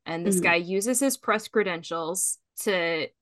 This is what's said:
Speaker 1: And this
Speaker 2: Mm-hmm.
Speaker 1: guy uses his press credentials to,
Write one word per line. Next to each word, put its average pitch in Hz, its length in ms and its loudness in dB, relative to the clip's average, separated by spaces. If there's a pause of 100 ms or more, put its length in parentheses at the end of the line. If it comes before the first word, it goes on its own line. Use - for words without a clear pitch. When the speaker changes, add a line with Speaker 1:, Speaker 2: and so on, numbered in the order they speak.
Speaker 1:
And 165 200 -4
this 196 100 2
Speaker 2:
Mm-hmm. 175 80 0
Speaker 1:
guy 175 120 6
uses 190 440 0
his 269 180 2
press 214 300 0
credentials 170 920 -2 (220)
to, 170 460 0 (140)